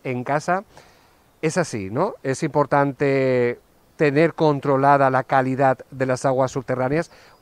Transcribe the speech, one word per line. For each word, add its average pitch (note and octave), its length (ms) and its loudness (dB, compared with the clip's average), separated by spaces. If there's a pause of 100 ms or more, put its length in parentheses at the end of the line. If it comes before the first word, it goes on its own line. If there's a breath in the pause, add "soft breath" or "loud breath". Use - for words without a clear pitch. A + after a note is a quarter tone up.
en B2 200 -6
casa. F3 400 -4 (760 soft breath)
Es D#3 160 -4
así, A#2 320 -4
¿no? E3 260 -2 (100)
Es C3+ 180 -4
importante C3+ 1160 0 (340)
tener D3+ 400 2
controlada C#3 720 2
la C3 140 0
calidad C3 560 0 (140)
de C3 120 -4
las B2+ 200 -2
aguas C3 260 0
subterráneas. C3 600 -4 (300 soft breath)